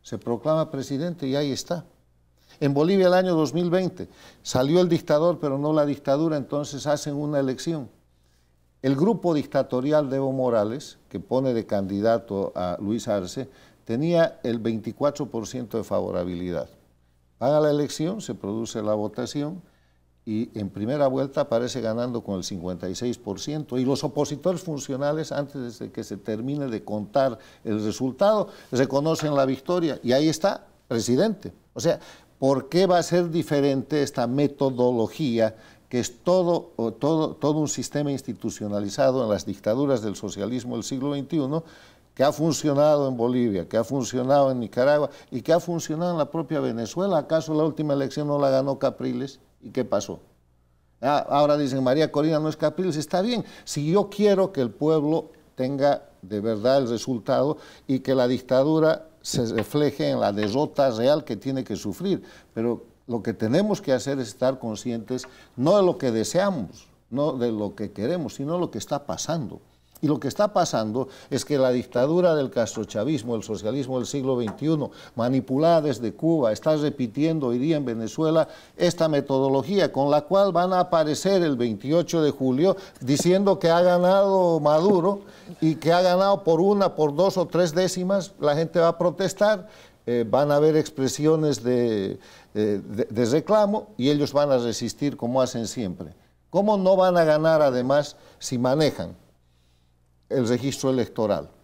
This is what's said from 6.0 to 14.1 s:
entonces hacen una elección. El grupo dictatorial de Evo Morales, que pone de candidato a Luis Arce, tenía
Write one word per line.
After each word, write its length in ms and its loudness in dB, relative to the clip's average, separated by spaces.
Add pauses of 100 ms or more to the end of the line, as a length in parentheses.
entonces 520 -6
hacen 260 -2
una 240 -2
elección. 500 -4 (920)
El 140 2
grupo 380 2
dictatorial 760 0
de 60 -2
Evo 160 -2
Morales, 680 -2 (100)
que 120 -8
pone 340 0
de 100 -2
candidato 920 -2
a 240 -4
Luis 260 -4
Arce, 420 -4 (360)
tenía 580 0